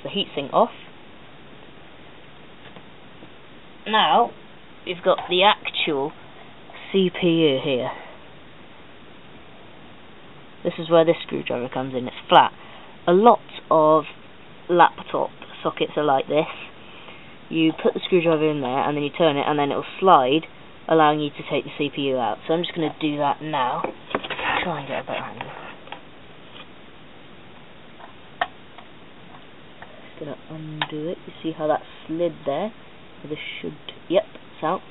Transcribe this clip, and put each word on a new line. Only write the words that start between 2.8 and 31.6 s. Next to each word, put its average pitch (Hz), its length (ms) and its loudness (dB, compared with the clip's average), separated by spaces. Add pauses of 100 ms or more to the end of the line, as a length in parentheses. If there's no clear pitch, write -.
Now, 208 460 4 (540)
we've 175 180 -8
got 185 140 6 (120)
the 180 140 4
actual 160 680 2 (800)
C 190 200 4
P - 160 0
U 160 360 4
here. 127 280 -2 (2750)
This 175 160 -2
is 160 100 -10
where 165 160 8
this 165 120 4 (100)
screwdriver 123 440 -4
comes 131 220 -4
in, 123 140 -4
it's - 80 -10 (140)
flat. 160 220 8 (540)
A 175 60 4
lot 208 300 6 (280)
of 156 360 4 (640)
laptop - 600 2 (320)
sockets 160 360 -4
are 151 80 0
like 135 220 0
this. 151 200 0 (1000)
You 160 220 2
put - 220 -2
the 190 120 -6
screwdriver 160 440 2
in 151 100 -2
there, 127 280 -2
and 143 80 -2
then 147 80 -2
you 143 60 -4
turn 147 280 2
it, 143 100 0
and 151 100 0
then 143 140 0
it'll 117 140 -4 (160)
slide, 156 400 6 (480)
allowing 151 320 6
you 147 80 -4
to - 200 -12
take 143 140 -2
the - 140 -12
C 143 160 -2
P 156 160 -6
U 131 80 0
out. 113 280 -2
So 156 80 0
I'm 170 80 0
just - 140 -8
gonna 156 240 -2
do 147 180 -2
that 143 240 0
now. 143 420 -2 (800)
Try 165 160 -4
and 139 100 -10
get 135 100 -4
a - 60 -8
better - 140 -6
angle. - 280 -12 (4000)
Just - 160 -20
gonna 147 180 -12 (120)
undo 156 580 -8
it. 180 180 -6
You 175 160 -16
see 160 160 -4
how 156 100 -2